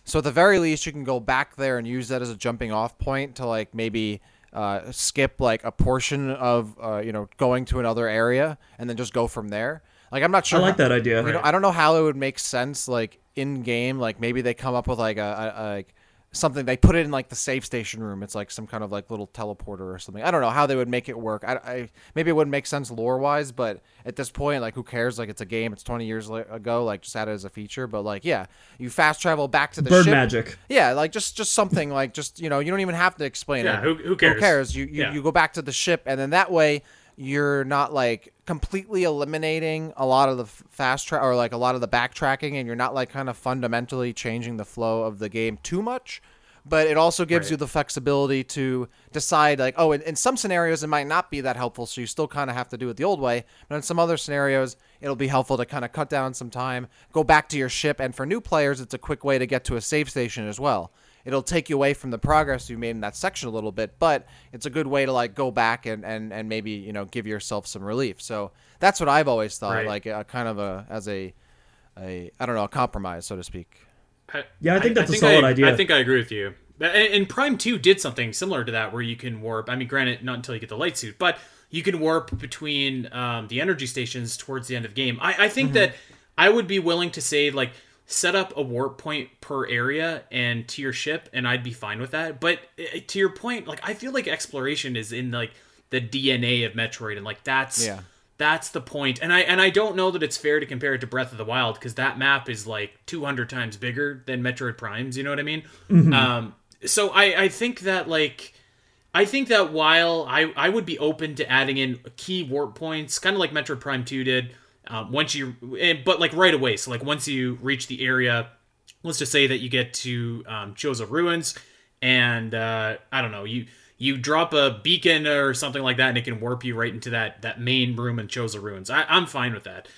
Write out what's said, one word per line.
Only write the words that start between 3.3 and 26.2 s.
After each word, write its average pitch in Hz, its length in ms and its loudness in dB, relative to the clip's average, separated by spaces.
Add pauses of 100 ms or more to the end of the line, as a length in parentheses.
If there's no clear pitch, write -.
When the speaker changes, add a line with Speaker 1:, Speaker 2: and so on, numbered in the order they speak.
Speaker 1:
to, 131 80 -6
like, 113 280 -4
maybe, 110 460 -2 (320)
uh, 101 400 -4
skip, - 480 -2
like, 117 240 2
a 117 80 -4
portion 131 600 0
of, 120 520 0
uh, 110 140 -4
you 110 160 -4
know, 104 240 -6
going 127 280 2
to 127 140 0
another 117 280 0
area 123 500 2 (200)
and 120 120 -8
then 117 80 -6
just 117 160 -6
go 117 140 0
from 110 200 -8
there. 117 340 -4 (300)
Like, 135 120 0
I'm 170 80 4
not 190 140 6
sure 170 140 4
Speaker 2:
I - 20 6
like 185 120 6
Speaker 1:
how, 139 160 4
Speaker 2:
that - 20 6
idea. 117 300 4
Speaker 1:
you 117 100 2
know, 117 60 2
Speaker 3:
Right. - 80 0
Speaker 1:
I 151 60 6
don't 190 120 4
know 196 80 6
how 165 240 6
it 160 80 4
would 151 120 2
make 135 220 -4
sense, 131 500 -4
like, 117 320 -2 (160)
in 135 280 -4
game, 123 360 -2
like, 113 200 -4
maybe 120 220 0
they 123 120 0
come 127 220 -4
up 120 120 -2
with, 127 120 -2
like, 110 180 0
a, 107 400 -4
a, 113 40 -8
a, 107 120 -6
like, 98 200 -10 (380)
something, 139 340 -2
they 127 120 0
put - 180 10
it 170 40 6
in, 147 120 0
like, 135 160 -2
the - 80 -14
save 131 300 -4
station 113 360 -6
room. 101 220 -8
It's, 101 100 -12
like, 104 160 -6
some 110 160 -12
kind 110 160 -8
of, 101 120 -8
like, 104 160 -8
little 104 180 -8
teleporter 98 640 -10
or 90 60 -12
something. 101 240 -14
I 170 80 2
don't 170 80 4
know 117 120 2
how 143 160 4
they 135 100 2
would 127 100 0
make 123 220 -4
it 117 100 -8
work. 107 260 -4
I, 127 100 -2
I, 123 340 -8 (240)
maybe 160 160 0
it 170 40 4
wouldn't 151 180 4
make 143 140 -2
sense 139 260 -6
lore-wise, 131 600 0
but 117 300 -4 (240)
at 123 100 -10
this 185 140 -6
point, 143 320 -2
like, 113 120 -6
who 123 100 -10
cares? 117 360 -2
Like, 113 80 -6
it's 104 140 -12
a 107 40 -8
game. 113 280 -4
It's - 100 -16
twenty 117 220 -6
years 110 240 -6